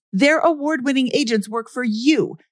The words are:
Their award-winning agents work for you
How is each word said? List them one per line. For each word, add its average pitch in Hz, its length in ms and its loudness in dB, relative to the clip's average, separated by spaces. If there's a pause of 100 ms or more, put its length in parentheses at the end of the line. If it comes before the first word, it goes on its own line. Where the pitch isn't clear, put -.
(140)
Their 285 260 4
award-winning 277 760 0
agents 226 360 -2
work 226 200 -8
for 254 140 -6
you 233 540 0 (140)